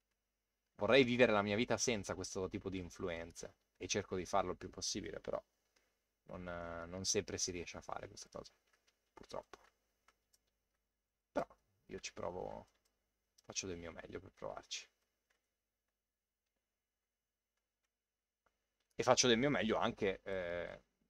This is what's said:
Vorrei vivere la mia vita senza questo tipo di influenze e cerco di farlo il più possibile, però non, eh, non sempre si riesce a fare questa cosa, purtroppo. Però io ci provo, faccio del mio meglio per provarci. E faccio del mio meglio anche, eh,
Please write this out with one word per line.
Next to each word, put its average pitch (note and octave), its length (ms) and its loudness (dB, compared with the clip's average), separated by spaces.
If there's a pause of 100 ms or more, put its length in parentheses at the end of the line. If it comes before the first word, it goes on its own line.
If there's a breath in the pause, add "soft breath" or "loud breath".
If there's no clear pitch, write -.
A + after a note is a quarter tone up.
(760)
Vorrei A#2 280 8
vivere A#2+ 280 8
la G#2 100 6
mia G#2 140 2
vita A#2+ 200 2
senza G#2 380 0
questo F#2 340 -4
tipo G2 220 -6
di F#2 80 -4
influenze E2+ 760 -8 (220)
e - 100 -10
cerco G2 300 -2
di F#2 100 -2
farlo F#2 260 2
il D#2+ 40 -6
più F#2 140 -10
possibile, - 500 -6
però - 220 -6 (840)
non, F2+ 200 -8
eh, E2+ 380 -6
non F#2 180 -6
sempre F#2 340 -2
si - 120 -4
riesce F2 260 -8
a E2+ 60 -12
fare - 260 -10
questa - 220 -18
cosa, - 220 -14 (600)
purtroppo. - 460 -12 (1700)
Però - 140 -2 (400)
io F#2+ 140 -12
ci - 120 -10
provo, F2+ 560 -8 (760)
faccio - 220 -6
del F2 120 -6
mio E2 140 -10
meglio - 280 -12
per G2 120 -20
provarci. - 560 -10 (4000)
E - 80 -4
faccio B2 240 6
del A2+ 120 8
mio C#3 120 2
meglio G#2 280 2
anche, G2 440 0
eh, F2+ 600 -4 (280)